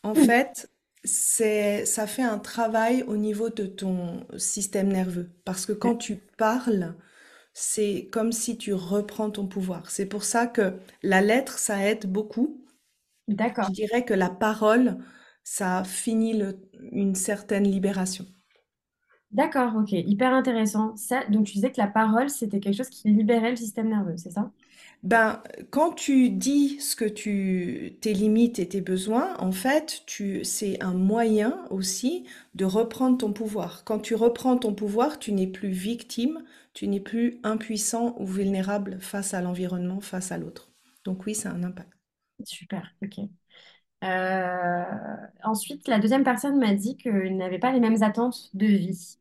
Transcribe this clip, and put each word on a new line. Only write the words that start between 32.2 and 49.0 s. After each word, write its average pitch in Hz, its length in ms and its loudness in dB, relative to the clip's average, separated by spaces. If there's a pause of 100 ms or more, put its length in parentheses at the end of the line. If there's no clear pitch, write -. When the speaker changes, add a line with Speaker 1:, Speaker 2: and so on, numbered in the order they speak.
Speaker 1:
de 190 100 -2
reprendre 233 540 2
ton 214 140 0
pouvoir. 208 520 -6
Quand 214 140 -2
tu 226 160 -2
reprends 233 420 4
ton 220 180 0
pouvoir, 214 440 0
tu - 140 -6
n'es 190 140 2
plus 185 240 -6
victime, 233 720 -4 (300)
tu 202 160 -6
n'es 202 120 0
plus 233 420 -2
impuissant 220 760 -2
ou 196 80 -6
vulnérable 196 720 -2
face 202 340 -6
à 180 80 -2
l'environnement, 180 580 -4
face 185 320 -8
à 170 60 -6
l'autre. - 320 -12 (340)
Donc 190 220 -6
oui, 214 80 -4
ça 202 160 -6
a - 20 -8
un 175 100 -4
impact. 180 300 -8 (520)
Speaker 2:
Super, - 580 -12
ok. 196 160 -12 (840)
Euh, 180 800 0 (600)
ensuite, 220 440 -4
la 226 100 4
deuxième 247 260 4
personne 277 340 2
m'a 214 160 4
dit 208 220 -2
qu'il 190 400 -2
n'avait 185 220 -4
pas 247 140 2
les 254 80 4
mêmes 220 220 4
attentes 226 520 0
de 202 120 2
vie. 190 540 0